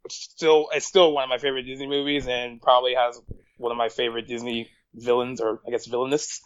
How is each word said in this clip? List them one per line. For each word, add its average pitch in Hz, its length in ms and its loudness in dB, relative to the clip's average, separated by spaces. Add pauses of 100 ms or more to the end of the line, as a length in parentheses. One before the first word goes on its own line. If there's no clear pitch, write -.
still, 156 640 2
it's 147 140 -2
still 175 260 6
one 139 120 0
of 131 60 -4
my 127 80 0
favorite 131 260 -2
Disney 131 240 -10
movies, 143 400 -2
and 123 340 -6
probably 127 320 4
has 123 260 0 (380)
one 117 140 -4
of 117 60 -4
my 117 100 0
favorite 117 400 -4
Disney 117 400 -6 (260)
villains, 120 460 0
or 110 260 -4
I 120 40 -10
guess 117 160 -4
villainists. 131 600 -4